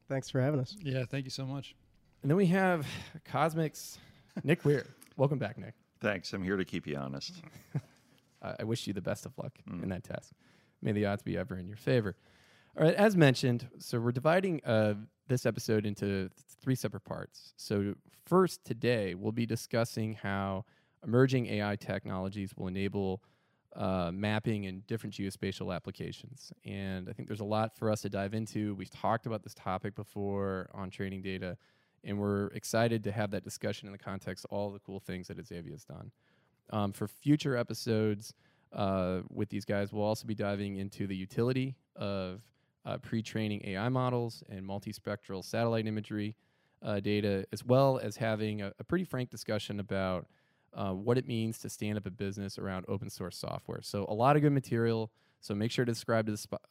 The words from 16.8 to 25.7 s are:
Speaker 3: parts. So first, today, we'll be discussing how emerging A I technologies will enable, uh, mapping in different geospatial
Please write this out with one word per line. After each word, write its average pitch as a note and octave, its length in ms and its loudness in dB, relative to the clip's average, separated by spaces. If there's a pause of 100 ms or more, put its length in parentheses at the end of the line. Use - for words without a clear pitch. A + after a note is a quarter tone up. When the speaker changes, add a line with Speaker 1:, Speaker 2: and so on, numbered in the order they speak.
Speaker 3:
parts. - 520 -10
So G2+ 380 0 (320)
first, F3+ 380 4
today, A2+ 500 0
we'll G#2 160 -2
be A#2 160 0
discussing A2+ 680 -2
how G2 500 -2 (400)
emerging B2+ 420 6
A G#2 160 0
I G#2 140 0
technologies G2 800 -4
will G2 100 -6
enable, F#2+ 560 -2 (540)
uh, F#2 360 0
mapping G#2 520 0
in F#2 240 -8
different A2 260 -6
geospatial F#2+ 580 -4